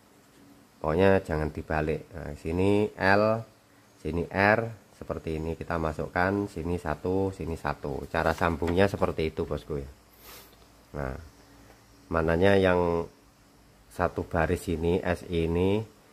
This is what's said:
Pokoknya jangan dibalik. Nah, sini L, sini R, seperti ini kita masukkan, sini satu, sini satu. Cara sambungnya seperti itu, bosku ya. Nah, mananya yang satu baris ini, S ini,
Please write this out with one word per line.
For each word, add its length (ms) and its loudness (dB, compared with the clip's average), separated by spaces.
Pokoknya 400 4
jangan 320 -2
dibalik. 560 -4
Nah, 320 -12
sini 560 0
L, 480 2
sini 320 -2
R, 320 4
seperti 400 -6
ini 240 -4
kita 160 -4
masukkan, 720 -2
sini 320 -6
satu, 560 -2
sini 160 -6
satu. 560 -6
Cara 240 2
sambungnya 560 2
seperti 400 -2
itu, 160 -4
bosku 320 -6
ya. 140 -8
Nah, 160 -6
mananya 480 4
yang 500 4
satu 320 -2
baris 480 0
ini, 320 2
S 240 -2
ini, 560 0